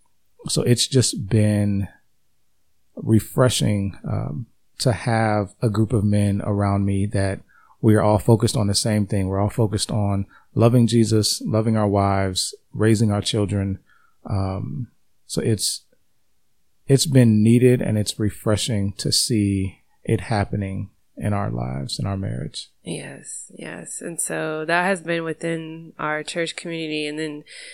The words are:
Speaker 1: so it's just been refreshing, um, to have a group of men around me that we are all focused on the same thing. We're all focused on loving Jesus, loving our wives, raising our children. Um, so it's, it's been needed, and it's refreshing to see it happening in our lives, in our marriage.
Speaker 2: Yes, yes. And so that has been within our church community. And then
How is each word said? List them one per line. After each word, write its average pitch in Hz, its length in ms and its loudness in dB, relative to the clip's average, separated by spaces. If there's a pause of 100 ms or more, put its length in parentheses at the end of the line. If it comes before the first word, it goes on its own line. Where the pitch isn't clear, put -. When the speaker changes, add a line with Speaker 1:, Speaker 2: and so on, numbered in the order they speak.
(480)
Speaker 1:
so - 140 -2
it's 120 260 2
just 123 400 0
been 104 600 2 (1080)
refreshing, 107 1040 0 (100)
um, 120 380 -6 (320)
to 127 160 0
have 107 680 0
a 120 80 2
group 107 220 0
of 101 120 2
men 101 420 2
around 101 400 0
me 98 220 0
that 98 340 -2 (400)
we 110 140 6
are 104 60 4
all 107 180 4
focused 113 360 4
on 107 120 0
the 98 80 0
same 107 300 0
thing. 95 220 -2
We're 95 140 -2
all 101 80 2
focused 107 420 -2
on 101 340 0 (280)
loving 117 340 6
Jesus, 110 540 2
loving 113 340 0
our 107 120 2
wives, 98 640 0 (200)
raising 110 380 4
our 104 100 0
children. 98 580 -2 (460)
Um, 101 600 -4 (400)
so - 140 -4
it's, - 400 -2 (1080)
it's 135 180 4
been 120 360 6
needed, 123 400 6
and 107 160 0
it's - 220 -4
refreshing 104 720 -2
to - 180 -4
see 98 680 0 (240)
it 107 180 0
happening 101 680 -4 (280)
in 104 160 -2
our 101 160 -2
lives, - 480 -6
in - 80 -4
our 98 120 -2
marriage. 110 520 -8 (140)
Speaker 2:
Yes, - 720 -12
yes. - 460 -14
And 170 180 -10
so 156 460 -4
that 170 180 0
has 185 180 0
been 165 220 -4
within 160 760 -8
our 151 260 -4
church 165 320 -6
community. 156 520 -6
And 151 100 -8
then 151 260 -8 (300)